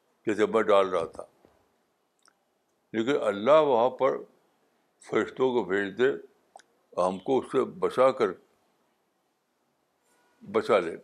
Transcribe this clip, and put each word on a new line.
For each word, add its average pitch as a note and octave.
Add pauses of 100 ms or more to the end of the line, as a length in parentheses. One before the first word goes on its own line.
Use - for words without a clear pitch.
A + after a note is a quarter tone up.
(260)
جیسے G#2
میں G#2+
ڈال G2
رہا E2+
تھا، - (1700)
لیکن A#2
اللہ A2
وہاں B2+
پر B2+ (840)
فرشتوں B2+
کو A#2
بھیج G2
دے، C3 (880)
ہم F#2
کو C3
اس -
سے C3+
بچا F#2
کر، B2 (2250)
بچا G#2
لے۔ E2+